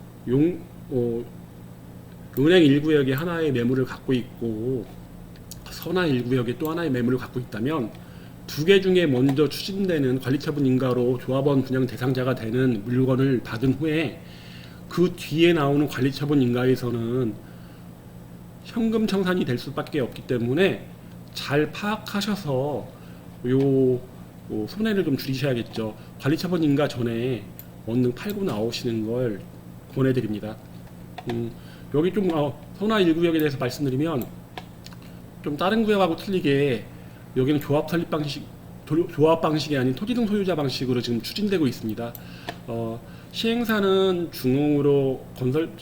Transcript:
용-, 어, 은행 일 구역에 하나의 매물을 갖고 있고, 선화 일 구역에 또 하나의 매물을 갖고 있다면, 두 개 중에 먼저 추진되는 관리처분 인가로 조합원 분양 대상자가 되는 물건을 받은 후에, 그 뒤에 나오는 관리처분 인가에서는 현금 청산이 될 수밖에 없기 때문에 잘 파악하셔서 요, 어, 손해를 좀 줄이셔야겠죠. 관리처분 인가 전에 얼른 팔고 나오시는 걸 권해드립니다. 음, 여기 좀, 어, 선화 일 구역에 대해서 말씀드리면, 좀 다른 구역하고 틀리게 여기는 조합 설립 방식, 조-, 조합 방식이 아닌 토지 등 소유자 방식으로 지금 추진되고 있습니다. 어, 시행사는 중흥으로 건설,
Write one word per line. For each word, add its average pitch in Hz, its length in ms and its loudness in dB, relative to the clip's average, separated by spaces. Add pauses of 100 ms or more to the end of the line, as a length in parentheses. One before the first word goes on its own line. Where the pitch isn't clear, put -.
(260)
용-, 151 340 4 (300)
어, 120 340 0 (1160)
은행 170 240 8
일 143 180 6
구역에 147 300 4
하나의 160 400 0
매물을 127 320 2
갖고 - 280 -4
있고, 117 720 -2 (840)
선화 175 360 -2
일 127 180 2
구역에 123 340 0
또 156 120 -2
하나의 165 200 -2
매물을 123 280 2
갖고 - 200 -8
있다면, 123 540 -2 (560)
두 147 160 -4
개 190 160 8
중에 185 260 6
먼저 139 420 4
추진되는 165 680 0
관리처분 143 480 0
인가로 127 520 2
조합원 135 440 2
분양 131 240 0
대상자가 123 480 0
되는 117 500 0
물건을 127 600 4
받은 120 300 0
후에, 151 460 -2 (680)
그 175 280 2
뒤에 165 360 4
나오는 143 340 4
관리처분 139 560 2
인가에서는 120 920 2 (1300)
현금 220 420 0
청산이 185 380 2
될 127 120 2
수밖에 143 440 -4
없기 - 220 -4
때문에 127 640 2 (460)
잘 - 400 0
파악하셔서 175 1120 -2 (600)
요, 127 120 4 (920)
어, 107 180 -2
손해를 208 360 0
좀 147 120 2
줄이셔야겠죠. 120 800 -2 (240)
관리처분 160 420 0
인가 139 240 4
전에 117 580 -2 (420)
얼른 123 280 2
팔고 104 300 -6
나오시는 113 640 -2
걸 113 340 -2 (540)
권해드립니다. 110 640 0 (720)
음, 117 200 -4 (440)
여기 165 180 2
좀, 190 200 2
어, 147 280 0 (180)
선화 214 220 2
일 165 140 6
구역에 165 240 4
대해서 151 180 2
말씀드리면, 131 680 0 (1160)
좀 147 140 -4
다른 202 280 2
구역하고 190 320 4
틀리게 143 680 2 (500)
여기는 135 280 2
조합 151 260 0
설립 170 220 -2
방식, 147 320 -4 (440)
조-, 170 220 2
조합 160 320 4
방식이 151 380 0
아닌 127 160 2
토지 214 180 -4
등 233 140 2
소유자 196 280 0
방식으로 127 460 0
지금 117 220 -2
추진되고 190 440 0
있습니다. 117 460 -4 (540)
어, 117 340 -6 (320)
시행사는 196 1000 2
중흥으로 139 920 2 (140)
건설, 143 320 0 (120)